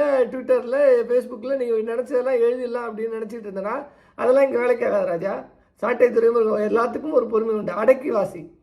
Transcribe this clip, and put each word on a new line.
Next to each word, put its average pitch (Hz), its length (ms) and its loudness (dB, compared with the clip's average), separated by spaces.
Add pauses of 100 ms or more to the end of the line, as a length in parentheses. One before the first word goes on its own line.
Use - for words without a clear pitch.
(300)
Twitter-ல, 254 800 2
Facebook-ல 240 480 -2
நீ 240 140 -4
நினைச்சதெல்லாம் 240 720 -2
எழுதிடலாம் 240 500 -2
அப்படின்னு 220 300 -6
நினைச்சிட்டு 220 260 -12
இருந்தனா, 208 400 -8 (280)
அதெல்லாம் 262 300 2
இங்க 254 140 -2
வேலைக்கு 240 280 0
ஆகாது 196 200 0
ராஜா. 190 420 -4 (260)
சாட்டை 240 340 2
துரைமுருகன், 220 600 2
எல்லாத்துக்கும் 247 440 -2
ஒரு 247 140 4
பொறுமை 220 280 0
உண்டு, 196 180 -4
அடக்கி 254 380 2
வாசி. 185 520 -4